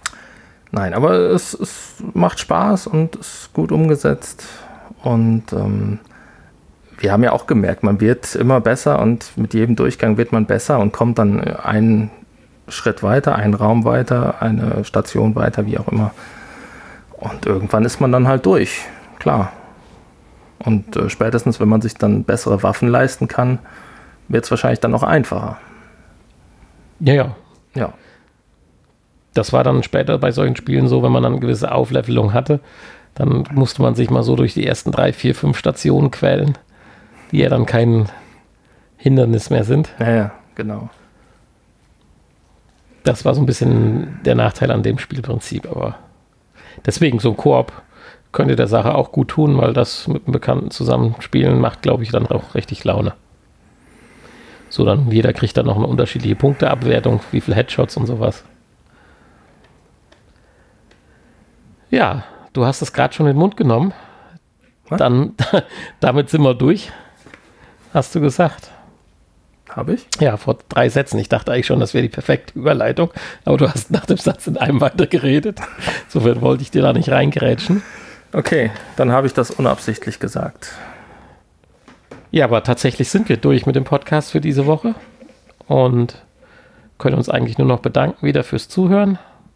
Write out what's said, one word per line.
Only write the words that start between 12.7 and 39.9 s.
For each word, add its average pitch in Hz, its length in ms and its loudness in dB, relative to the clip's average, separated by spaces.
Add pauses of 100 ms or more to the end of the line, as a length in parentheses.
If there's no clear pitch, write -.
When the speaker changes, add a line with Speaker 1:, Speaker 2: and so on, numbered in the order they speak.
Speaker 1:
weiter, 117 320 2
einen 104 200 2
Raum 110 300 2
weiter, 123 560 0
eine 113 440 0
Station 110 500 -2
weiter, 113 300 -2
wie 107 140 -4
auch 101 100 -8
immer. 107 220 0 (1000)
Und - 340 -12
irgendwann 98 400 0
ist 120 160 -4
man 131 100 2
dann 127 160 4
halt 135 180 2
durch, 175 360 2 (380)
klar. 98 320 0 (1080)
Und, 107 360 -2
äh, - 140 -2
spätestens, 117 500 0
wenn 107 100 4
man 110 120 4
sich 110 140 -4
dann 104 280 2
bessere 104 400 0
Waffen 101 240 0
leisten 123 400 0
kann, 123 300 0 (720)
wird's - 240 -2
wahrscheinlich 123 280 0
dann 117 140 0
auch 120 100 0
einfacher. - 540 0 (1400)
Speaker 2:
Ja, 139 160 4
ja. 131 200 0 (380)
Speaker 1:
Ja. 120 200 -4 (1400)
Speaker 2:
Das - 200 0
war 127 100 4
dann 131 180 2
später - 380 -2
bei 135 120 0
solchen 127 240 0
Spielen 131 320 0
so, 127 160 2
wenn 123 80 4
man 123 120 2
dann 123 100 2
eine 131 80 -2
gewisse 120 300 -2
Auflevelung 120 640 0
hatte, 123 260 0 (560)
dann 135 360 0
musste 135 300 0
man 123 140 2
sich 117 140 0
mal 123 140 2
so 127 120 2
durch 127 180 0
die 101 120 -2
ersten - 260 -4
drei, 131 220 2
vier, 127 220 0
fünf 143 220 0
Stationen 135 540 0
quälen, 143 460 0 (760)
die - 80 0
ja 131 100 4
dann 123 160 2
kein 117 420 2 (920)
Hindernis 120 520 2
mehr 123 160 2
sind. 139 240 0 (100)